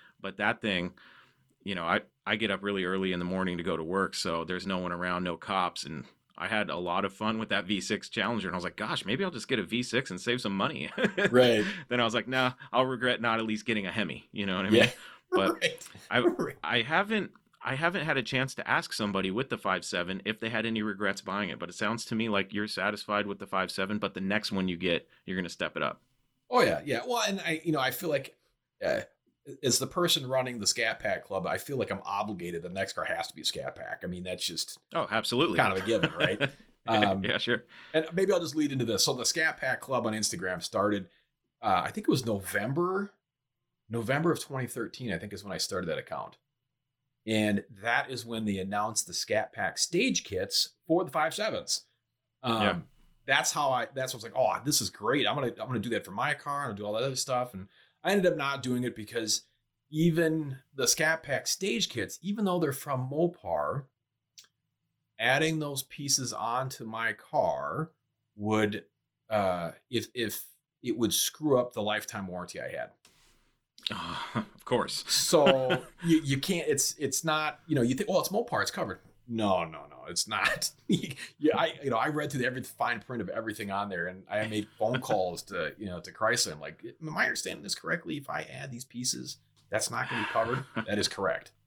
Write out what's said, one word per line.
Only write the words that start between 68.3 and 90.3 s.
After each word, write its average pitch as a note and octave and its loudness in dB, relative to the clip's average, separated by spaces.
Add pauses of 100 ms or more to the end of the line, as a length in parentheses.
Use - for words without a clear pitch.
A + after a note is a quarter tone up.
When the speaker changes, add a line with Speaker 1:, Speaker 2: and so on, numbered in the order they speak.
Speaker 2:
would, G#2+ 2 (460)
uh, F#2 2 (180)
if, A#2 -2
if A2+ -4 (380)
it - 0
would A2+ 2
screw - 4
up B2 2
the A2 -4
lifetime G#2 -2
warranty F2+ -8
I A#1+ -6
had. C2 -6 (1040)
Speaker 1:
Uh, F2 -6 (180)
<laughs> - - (200)
of - -20
course. - 0
Speaker 2:
So C3+ 6 (100)
Speaker 1:
<laughs> - -12
Speaker 2:
you, E3 6
you C3+ 2
can't, E3 0
it's, C#3 2
it's C#3 -2
not, D#3 0
you D#3 0
know, C3 6
you B2 4
think, C3+ 0
"Well, F3+ 4
it's - -2
Mopar, A3 0
it's - 0
covered." A2 -4 (300)
No, G2+ 2
no, D#2 -10 (100)
no, C2 -18
it's E2+ -2
not. - 0
<laughs> - -20 (600)
Yeah, D3 4
I, D#3+ 2 (100)
you C3+ 0
know, A2+ 2
I C3 2
read D3 -2
through B2+ 0
every B2+ -2
fine A#2 -2
print B2 -8
of F#2 -4
everything A2 -4
on G2+ -2
there, F2 -2
and F#2 -8
I G#2+ 0
made G#2 -2 (120)
phone A#2 0
Speaker 1:
<laughs> - -8
Speaker 2:
calls F#2 0
to, E2 -4
you G#2 -8
know, F2+ -6
to F#2 -14
Chrysler. A2 0
I'm D2+ -12
like, D2+ -14 (200)
"Am D#3 -8
I C3+ 0
understanding - -4
this - -6
correctly? E3 -4
If - -10
I - -6
add - -10
these A#2 -12
pieces, - -4 (340)
that's A2 -2
not A#2 -4
gonna A#2 -4
be G#2+ -4